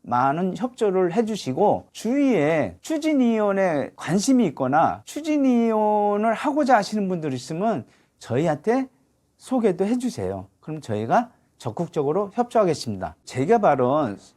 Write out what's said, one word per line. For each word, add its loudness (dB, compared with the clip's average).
많은 0
협조를 0
해주시고 0
주위에 0
추진위원에 0
관심이 2
있거나 0
추진위원을 2
하고자 0
하시는 0
분들 -4
있으면 -4
저희한테 -2
소개도 0
해주세요. -4
그럼 -12
저희가 -2
적극적으로 -2
협조하겠습니다. -2
재개발은 2